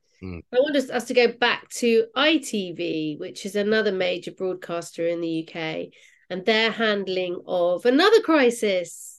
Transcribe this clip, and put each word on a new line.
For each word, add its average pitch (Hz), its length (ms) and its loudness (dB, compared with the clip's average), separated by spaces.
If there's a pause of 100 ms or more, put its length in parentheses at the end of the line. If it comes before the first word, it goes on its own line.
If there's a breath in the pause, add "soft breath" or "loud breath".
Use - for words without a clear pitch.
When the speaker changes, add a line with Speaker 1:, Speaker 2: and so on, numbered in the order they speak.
(220)
Speaker 1:
Mm. 85 180 -10 (100)
Speaker 2:
I 240 100 -2
want 294 160 0
us, 262 120 0
us 240 200 -4
to 247 60 -6
go 240 140 4
back 233 440 0
to 226 420 2
I 302 240 4
T 196 340 -4
V, 156 480 -4
which - 240 -12
is 202 120 -8
another 208 360 2
major 180 380 -4
broadcaster 170 760 -6
in 170 140 -2
the 170 80 -4
U 160 160 -4
K, 165 460 -8 (400 soft breath)
and 185 160 -6
their 220 240 2
handling 190 760 -2
of 175 380 0
another 349 380 6
crisis 233 960 0